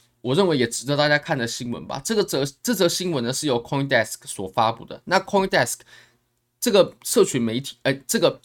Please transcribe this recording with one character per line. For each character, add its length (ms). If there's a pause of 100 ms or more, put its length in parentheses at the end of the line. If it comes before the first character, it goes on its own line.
(220)
我 140
认 120
为 80
也 140
值 160
得 100
大 140
家 80
看 180
的 120
新 240
闻 160
吧。 180
这 80
个 100
则-， 220 (160)
这 140
则 120
新 240
闻 120
呢， 100
是 140
由 160
CoinDesk 600
所 220
发 240
布 140
的。 200
那 140
CoinDesk 580 (840)
这 100
个 340
社 220
群 160
媒 180
体， 220
呃， 100 (140)
这 140
个 260